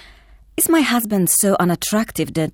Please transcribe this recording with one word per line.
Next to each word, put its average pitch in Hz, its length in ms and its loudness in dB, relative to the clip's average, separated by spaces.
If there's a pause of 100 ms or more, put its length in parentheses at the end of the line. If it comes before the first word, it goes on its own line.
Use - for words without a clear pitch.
(580)
is - 120 -2
my 320 120 4
husband 214 480 0 (120)
so 196 180 2
unattractive 180 720 -2
that 156 200 -2